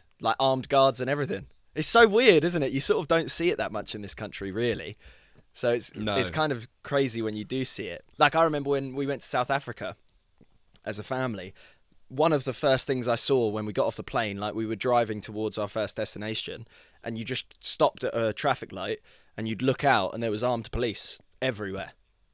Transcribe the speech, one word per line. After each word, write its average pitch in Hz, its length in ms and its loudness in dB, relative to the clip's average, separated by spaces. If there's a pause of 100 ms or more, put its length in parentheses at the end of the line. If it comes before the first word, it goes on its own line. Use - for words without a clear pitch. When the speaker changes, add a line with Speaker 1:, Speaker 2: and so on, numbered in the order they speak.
(200)
Speaker 1:
like, 113 180 0
armed 131 300 2
guards 135 320 4
and 127 100 -4
everything. 147 360 -4 (280)
It's 156 140 2
so 233 200 10
weird, 196 360 8
isn't 175 180 0
it? 127 100 0
You 135 80 0
sort 165 200 4
of 151 80 -6
don't 165 220 2
see 170 200 4
it - 80 -2
that 98 140 -4
much 104 220 -6
in 107 80 -10
this 98 120 -8
country, 101 360 -8
really. 101 460 -2 (560)
So 120 200 0
it's, 120 220 -2
Speaker 2:
No. 104 220 -2
Speaker 1:
it's 95 140 2
kind 156 220 0
of 117 160 -8 (140)
crazy 127 400 0
when 107 140 -4
you 107 80 -6
do 131 200 -4
see 120 240 -6
it. - 160 -12 (140)
Like, 147 160 4
I 165 100 4
remember 143 260 0
when 135 240 -2
we 139 120 -4
went 135 160 -6
to - 40 -6
South 127 240 -2
Africa 131 460 -6 (880)
as 104 140 -6
a 104 40 -8
family, 113 520 -4 (540)
one 151 240 2
of 139 120 2
the 131 80 -4
first 135 340 2
things 127 220 -2
I 117 80 4
saw 123 320 4
when 107 180 -4
we 107 60 -4
got - 140 0
off - 100 -2
the 107 80 -10
plane, 107 340 -2
like, 104 160 -4
we 110 120 -4
were 110 100 -4
driving 113 440 0
towards 107 380 -6
our 104 100 -2
first 104 280 -4
destination, 107 680 -6 (360)
and 113 160 -8
you 113 60 -8
just - 400 -8
stopped - 400 0
at - 120 -2
a 113 160 0
traffic - 400 -2
light, 101 280 -8 (360)
and 110 120 -6
you'd 110 140 -6
look 131 220 0
out, 113 300 2
and 117 80 -6
there 113 80 -2
was 107 120 -4
armed 120 280 -2
police 117 500 -4 (220)
everywhere. 101 500 -4 (420)